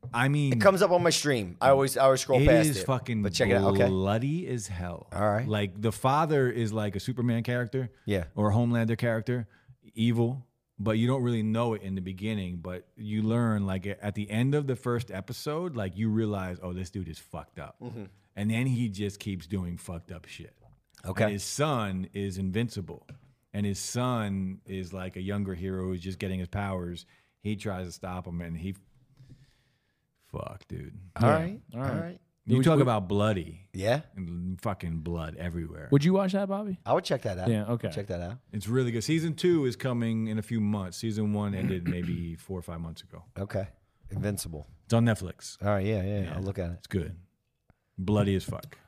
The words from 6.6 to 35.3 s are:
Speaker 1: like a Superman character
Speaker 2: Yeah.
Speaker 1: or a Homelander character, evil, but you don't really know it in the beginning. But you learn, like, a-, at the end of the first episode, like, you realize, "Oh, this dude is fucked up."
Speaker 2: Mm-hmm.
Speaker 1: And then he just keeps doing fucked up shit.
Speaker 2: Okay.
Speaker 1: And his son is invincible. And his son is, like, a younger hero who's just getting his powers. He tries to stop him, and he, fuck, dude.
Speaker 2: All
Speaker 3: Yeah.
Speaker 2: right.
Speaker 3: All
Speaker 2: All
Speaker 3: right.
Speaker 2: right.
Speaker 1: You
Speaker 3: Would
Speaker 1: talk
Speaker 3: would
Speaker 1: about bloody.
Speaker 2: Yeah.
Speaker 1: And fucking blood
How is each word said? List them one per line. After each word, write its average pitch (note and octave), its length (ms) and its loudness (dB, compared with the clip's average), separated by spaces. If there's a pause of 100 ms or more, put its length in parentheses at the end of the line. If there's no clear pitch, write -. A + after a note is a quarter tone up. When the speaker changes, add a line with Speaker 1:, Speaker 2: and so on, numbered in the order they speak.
Speaker 1:
like G#2 240 -2
a G2 40 -2
Superman A#2 440 0
character B2 460 -2 (160)
Speaker 2:
Yeah. F#2+ 200 0 (100)
Speaker 1:
or G#2 160 4
a - 20 4
Homelander A#2 460 4
character, A#2 480 -2 (480)
evil, A#2+ 500 2 (320)
but G#2 220 0
you A#2 80 4
don't B2+ 160 2
really A#2+ 200 2
know A2+ 300 2
it G#2 80 -6
in F#2+ 140 -4
the F#2+ 60 -4
beginning. F#2+ 600 -4
But F2+ 340 -10
you G#2+ 280 -2
learn, A2 420 2
like, F#2+ 220 -2
a-, G2 180 -6
at G#2 80 -2
the G#2 160 -6
end A#2+ 240 2
of D3 140 0
the C3 80 0
first A#2+ 340 -2
episode, D3 680 -6
like, F#2+ 220 -4
you A2 120 0
realize, G#2 520 0
"Oh, F#2 100 -8
this F2+ 200 -8
dude F#2 180 -6
is D#2+ 100 -12
fucked - 400 -14
up." C#2+ 220 -14
Speaker 2:
Mm-hmm. A#2 220 -12 (320)
Speaker 1:
And G#2 160 0
then A#2+ 160 2
he B2 220 0
just G2+ 300 -6
keeps F#2 280 -6
doing F2 300 -4
fucked F2 340 -12
up E2+ 140 -14
shit. - 300 -18 (500)
Speaker 2:
Okay. F#2 180 0
Speaker 1:
And G#2 100 2
his G2 100 -4
son A2 680 -2
is G2 240 -4
invincible. F#2+ 720 -4 (460)
And G#2 120 -2
his G2 140 -2
son G#2 880 -2
is, F#2 260 -8
like, F#2 220 -8
a F#2 60 -8
younger G2 340 -2
hero F#2 300 -4
who's F#2 160 -4
just F#2 180 -8
getting F#2 200 -2
his F2+ 80 -6
powers. F#2 600 -6 (340)
He G#2+ 140 -2
tries F#2+ 320 -6
to E2+ 60 -10
stop F#2 340 -8
him, E2+ 140 -6
and E2+ 160 -6
he, F#2+ 180 -6 (1500)
fuck, - 400 -10
dude. - 300 -12 (180)
Speaker 2:
All A2+ 140 4
Speaker 3:
Yeah. D3 60 6
Speaker 2:
right. E3+ 260 -4 (120)
Speaker 3:
All A#2 80 -8
Speaker 2:
All - 60 -4
Speaker 3:
right. - 140 -2
Speaker 2:
right. F3 180 -10 (260)
Speaker 1:
You A2+ 120 4
Speaker 3:
Would C3 80 6
Speaker 1:
talk D#3 120 8
Speaker 3:
would C#3 40 6
Speaker 1:
about A2 260 2
bloody. F#2+ 680 0
Speaker 2:
Yeah. A2 280 2 (140)
Speaker 1:
And F2 460 -6
fucking F2 380 -4
blood D#2+ 380 -6